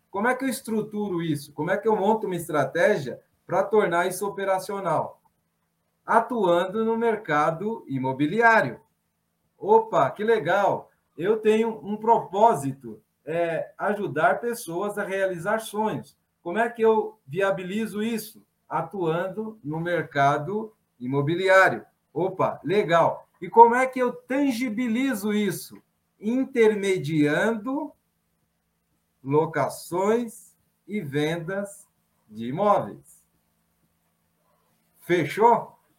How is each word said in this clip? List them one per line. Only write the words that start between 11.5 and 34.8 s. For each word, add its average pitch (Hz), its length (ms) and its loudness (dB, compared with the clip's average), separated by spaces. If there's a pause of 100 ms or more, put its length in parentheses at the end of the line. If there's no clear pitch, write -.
um 208 120 -6
propósito, 196 1040 2 (240)
é 165 540 -4
ajudar 180 640 0
pessoas 202 580 -6
a 196 60 -2
realizar 190 560 -4
sonhos. 202 560 -6 (260)
Como 180 160 -6
é 233 100 0
que 226 140 -6
eu 220 440 2
viabilizo 190 760 -2
isso? 220 420 -6 (240)
Atuando 185 960 -4
no 151 160 -6
mercado 160 960 -2 (260)
imobiliário. 143 840 2 (300)
Opa, 175 500 -2
legal! 170 640 2 (140)
E 175 80 -10
como 233 240 10
é 254 120 2
que 254 120 -6
eu 247 140 0
tangibilizo 240 1200 -2
isso? 185 480 -4 (380)
Intermediando 208 1700 0 (1300)
locações 165 1300 -2 (320)
e 208 140 -6
vendas 165 840 -4 (420)
de 110 180 -10
imóveis. 185 800 -2 (1800)